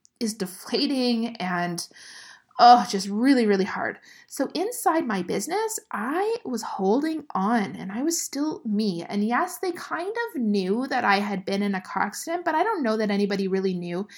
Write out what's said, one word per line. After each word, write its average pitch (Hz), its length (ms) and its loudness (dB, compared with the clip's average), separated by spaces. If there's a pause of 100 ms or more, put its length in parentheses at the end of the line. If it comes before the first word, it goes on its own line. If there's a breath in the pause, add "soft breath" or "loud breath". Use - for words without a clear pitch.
(200)
is 220 140 -2
deflating 240 1040 -2
and, 175 520 -4 (680 loud breath)
oh, 240 320 10
just 196 200 -4
really, 240 360 4
really 196 200 4
hard. 160 340 -4 (280 loud breath)
So 262 260 -4
inside 339 520 0
my 190 180 -2
business, 339 540 -4 (140)
I 339 540 -2
was 233 180 -4
holding 285 680 0
on 196 440 0
and 180 160 -10
I 220 100 -6
was 330 180 0
still 302 460 -4
me. 202 420 0
And 208 200 0
yes, 302 300 0
they 370 160 -2
kind 349 360 -6
of 453 320 -4
knew 208 460 0
that 262 160 -2
I 202 160 4
had 202 240 -2
been 196 180 -2
in 202 140 0
a 190 60 -4
car - 220 -6
accident, 330 420 -6
but 320 100 0
I 320 80 2
don't 415 180 -2
know 220 140 0
that 220 160 0
anybody 196 380 0
really 190 240 0
knew. 175 340 -6 (100)